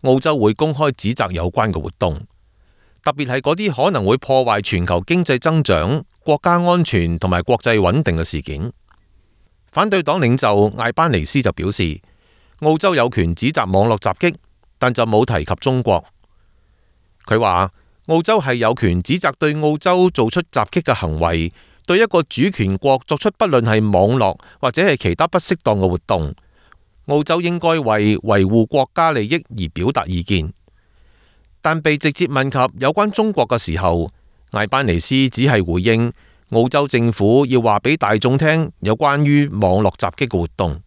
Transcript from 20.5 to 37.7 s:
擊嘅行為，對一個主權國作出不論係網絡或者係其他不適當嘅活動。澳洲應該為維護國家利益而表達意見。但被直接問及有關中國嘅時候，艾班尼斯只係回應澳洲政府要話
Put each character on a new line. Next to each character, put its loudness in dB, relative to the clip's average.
擊 -2
嘅 0
行 -4
為， 0
對 2
一 4
個 2
主 -2
權 -2
國 0
作 -2
出 -2
不 0
論 2
係 2
網 2
絡 0
或 -2
者 -2
係 2
其 -2
他 0
不 -2
適 -2
當 0
嘅 2
活 -2
動。 -4
澳 0
洲 0
應 -2
該 0
為 2
維 2
護 2
國 -2
家 2
利 -2
益 0
而 -6
表 -2
達 2
意 -2
見。 -2
但 -2
被 0
直 0
接 -2
問 -2
及 -2
有 0
關 0
中 0
國 0
嘅 -2
時 -2
候， 0
艾 -2
班 0
尼 0
斯 -2
只 -2
係 2
回 -2
應 0
澳 2
洲 0
政 0
府 4
要 2
話 2